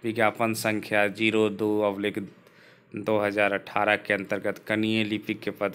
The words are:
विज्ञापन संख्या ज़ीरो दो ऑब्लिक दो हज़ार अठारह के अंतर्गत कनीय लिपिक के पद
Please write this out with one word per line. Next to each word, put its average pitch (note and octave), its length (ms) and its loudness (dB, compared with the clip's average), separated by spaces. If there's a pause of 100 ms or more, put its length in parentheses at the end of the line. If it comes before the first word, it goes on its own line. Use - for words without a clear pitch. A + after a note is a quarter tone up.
विज्ञापन A2+ 500 0
संख्या G#2+ 540 0
ज़ीरो A2 400 2
दो G#2+ 340 0
ऑब्लिक G2+ 360 0 (800)
दो G#2 220 0
हज़ार G2+ 340 2
अठारह G#2 440 0
के G2+ 180 0
अंतर्गत G2 440 -4
कनीय A2 460 0
लिपिक G#2 360 -4
के - 100 -6
पद G2 240 -4